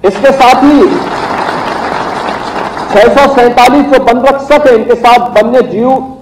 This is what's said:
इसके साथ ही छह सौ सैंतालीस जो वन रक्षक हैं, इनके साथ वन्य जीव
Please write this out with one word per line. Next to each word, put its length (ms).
इसके 240
साथ 320
ही 240
छह 260
सौ 200
सैंतालीस 500
जो 180
वन 220
रक्षक 420
हैं, 60
इनके 220
साथ 420
वन्य 260
जीव 280